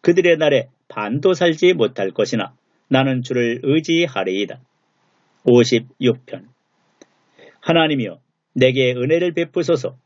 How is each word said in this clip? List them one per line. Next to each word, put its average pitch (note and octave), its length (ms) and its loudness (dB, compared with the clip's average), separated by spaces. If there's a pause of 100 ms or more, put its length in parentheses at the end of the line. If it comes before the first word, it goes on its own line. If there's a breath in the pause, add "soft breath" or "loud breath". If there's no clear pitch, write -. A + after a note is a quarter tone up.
그들의 F3 360 2
날에 C#3+ 320 0 (180)
반도 D3 460 -2
살지 F3 400 2
못할 G2 380 -2
것이나 G#2 420 -4 (340)
나는 C3 340 0
주를 A#2+ 400 -4
의지하리이다. C#3 960 -2 (840)
오십육 A#2+ 800 2
편. - 220 -18 (1120 soft breath)
하나님이여, D3+ 580 0 (340)
내게 B2+ 400 2
은혜를 D#3+ 400 0
베푸소서. E3 720 -4